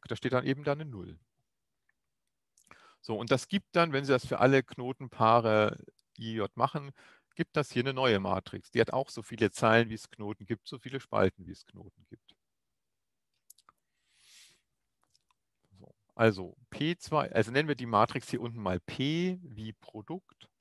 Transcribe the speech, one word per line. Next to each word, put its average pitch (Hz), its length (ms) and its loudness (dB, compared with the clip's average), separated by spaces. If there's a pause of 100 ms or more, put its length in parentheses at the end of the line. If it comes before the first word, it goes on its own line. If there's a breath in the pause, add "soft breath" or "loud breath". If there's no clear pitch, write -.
da 117 80 -6
steht 127 180 -4
dann 127 120 0
eben 135 180 -4
dann 143 180 -4
eine 156 80 -12
Null. 90 300 -14 (1800 loud breath)
So, 110 160 -6
und 113 140 -4
das 131 160 2
gibt - 280 -6
dann, 170 180 2
wenn 135 120 -2
Sie 139 60 0
das 127 140 4
für - 140 -4
alle 135 220 6
Knotenpaare 117 1200 2 (340)
I 113 160 -10
J 110 240 -4
machen, 139 340 -2 (440 soft breath)
gibt - 200 -8
das 147 160 -2
hier 120 120 0
eine 135 100 -2
neue 127 260 2
Matrix. 95 520 -6
Die 113 100 2
hat 113 100 2
auch 135 180 -4
so - 140 -14
viele 110 280 0
Zeilen, 113 380 4
wie 110 40 -8
es - 160 -14
Knoten 104 360 -10
gibt, - 220 -8
so 127 100 -14
viele 127 220 -12
Spalten, 98 480 -2
wie 92 40 -14
es - 140 -18
Knoten - 440 -20
gibt. - 260 -20 (3500 soft breath)
So, - 160 -20 (180)
also 98 440 0 (120)
P 165 280 -4
zwei, - 340 -2
also 110 200 2
nennen 151 180 0
wir 143 60 0
die 123 100 -8
Matrix 113 440 2
hier 120 120 -4
unten 117 200 -8
mal 90 200 -2
P 170 600 -4
wie 110 320 -12
Produkt. - 760 -16 (120)